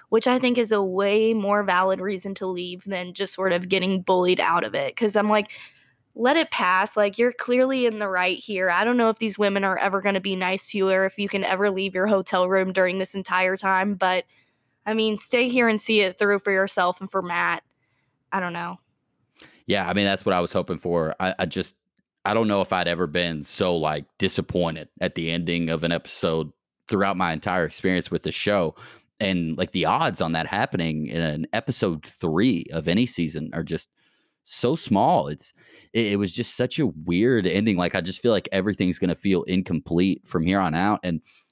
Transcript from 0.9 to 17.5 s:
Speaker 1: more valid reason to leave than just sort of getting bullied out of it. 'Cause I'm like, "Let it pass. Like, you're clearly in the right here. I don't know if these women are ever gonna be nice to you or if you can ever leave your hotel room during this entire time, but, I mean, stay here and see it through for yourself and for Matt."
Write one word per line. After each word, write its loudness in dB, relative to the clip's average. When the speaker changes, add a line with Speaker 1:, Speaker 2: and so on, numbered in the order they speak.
Speaker 1:
more 2
valid 2
reason -6
to -6
leave -8
than -8
just -6
sort 0
of -2
getting 2
bullied 4
out 2
of -6
it. -4
'Cause 2
I'm 4
like, 2
"Let 4
it 0
pass. 0
Like, 2
you're 2
clearly 0
in -2
the -4
right 0
here. -2
I 2
don't 2
know 4
if 0
these -2
women 2
are 0
ever 0
gonna 0
be -4
nice -2
to -4
you 2
or 4
if -6
you -4
can -2
ever 2
leave -4
your 0
hotel 2
room 2
during 2
this -4
entire 0
time, 0
but, 0
I -2
mean, 0
stay 0
here 4
and 2
see 2
it 0
through 2
for -2
yourself 0
and -10
for -4
Matt." -2